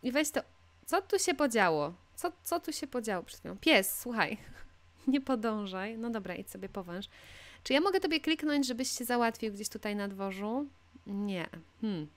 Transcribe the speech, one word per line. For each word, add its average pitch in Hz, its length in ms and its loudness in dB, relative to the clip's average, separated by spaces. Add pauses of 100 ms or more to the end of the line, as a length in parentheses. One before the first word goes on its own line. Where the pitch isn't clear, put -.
I 254 80 -2
weź 294 200 2
to. - 100 0 (440)
Co 370 160 2
tu 381 180 2
się 359 140 2
podziało? 185 600 4 (220)
Co, 339 160 -4 (120)
co 339 160 0
tu 320 140 -6
się - 140 -6
podziało 214 360 -2
przed - 160 -16
chwilą? 185 180 -10
Pies, 233 420 4
słuchaj. 220 380 0 (340)
<laughs> - 360 -8
Nie 269 140 4
podążaj. 214 760 -2
No 233 120 -4
dobra, 185 260 -4
idź 190 140 -10
sobie 190 200 -10
powęż. 180 400 -8 (540)
Czy 254 100 2
ja 285 80 6
mogę 370 180 4
tobie 320 200 2
kliknąć, 302 480 2
żebyś 247 240 -2
się - 140 -6
załatwił 233 480 2
gdzieś 202 160 -6
tutaj 208 260 -4
na 202 120 -2
dworzu? 196 600 -2 (400)
Nie. 202 420 -2 (320)
Hmm. 180 360 -2